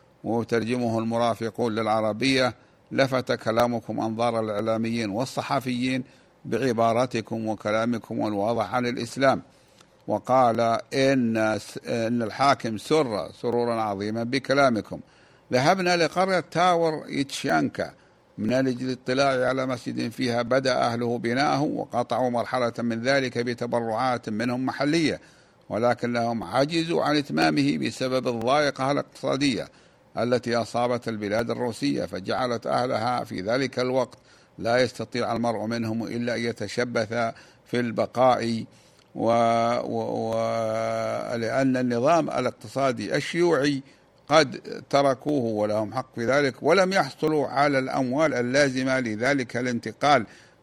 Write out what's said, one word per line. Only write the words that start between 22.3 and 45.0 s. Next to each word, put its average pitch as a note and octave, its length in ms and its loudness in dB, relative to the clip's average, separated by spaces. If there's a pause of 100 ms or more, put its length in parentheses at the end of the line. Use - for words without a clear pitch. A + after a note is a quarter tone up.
من A#2 220 -2
ذلك C3 360 0
بتبرعات A#2+ 920 -2
منهم B2 360 -2
محلية، C#3+ 540 0 (500)
ولكنهم A#2 760 0
عجزوا D#3+ 600 0
عن D3 140 2
إتمامه D3 600 2
بسبب B2+ 500 -2
الضائقة C3 640 0
الاقتصادية C3+ 760 -2 (500)
التي A#2+ 380 0
أصابت A#2+ 520 -2
البلاد A2 420 -2
الروسية، A#2+ 560 -2
فجعلت A2+ 600 -4
أهلها B2 560 0
في A2 180 -8
ذلك B2 380 -2
الوقت B2+ 380 0 (400)
لا A2+ 200 0
يستطيع A#2 580 -2
المرء A2+ 300 -2
منهم A2+ 380 -4
إلا A#2+ 320 -4
أن A#2 60 -4
يتشبث A#2 720 -2 (520)
في A#2+ 140 -2
البقاء، A#2 840 2 (500)
و-، A2+ 140 0 (500)
و-، A2+ 520 -4
و-، A2+ 1040 -2
لأن B2+ 420 2
النظام B2+ 520 2
الاقتصادي B2 840 -2
الشيوعي D3 680 2 (460)
قد D3 320 4 (280)
تركوه C#3 540 2